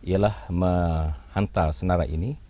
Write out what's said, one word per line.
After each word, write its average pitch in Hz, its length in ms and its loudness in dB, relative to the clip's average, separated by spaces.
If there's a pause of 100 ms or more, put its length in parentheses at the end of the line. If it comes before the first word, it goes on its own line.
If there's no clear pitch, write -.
ialah 95 280 2 (120)
menghantar 87 1300 0
senarai 90 320 0
ini 87 320 -4 (100)